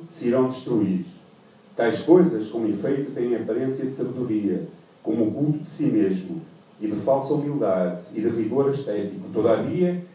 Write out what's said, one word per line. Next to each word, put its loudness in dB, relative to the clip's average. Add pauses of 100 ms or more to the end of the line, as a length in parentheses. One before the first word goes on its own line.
se -6
irão 4
destruir. 0 (720)
Tais 2
coisas, 6
com -4
efeito, -2
têm -2
aparência -2
de -4
sabedoria, -2 (360)
como 0
o 0
culto 0
de -10
si -2
mesmo, 0 (400)
e -4
de -2
falsa 0
humildade, 0 (120)
e -4
de 0
rigor 0
estético. -4
Todavia, 2 (120)